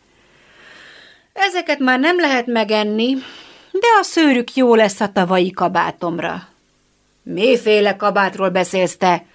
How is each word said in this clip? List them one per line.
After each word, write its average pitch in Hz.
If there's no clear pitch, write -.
„Ezeket 349
már 254
nem 339
lehet 269
megenni, 220
de 392
a 370
szőrük 269
jó 247
lesz 214
a 202
tavalyi 185
kabátomra.” 175
„Miféle 208
kabátról 190
beszélsz 180
te?” 175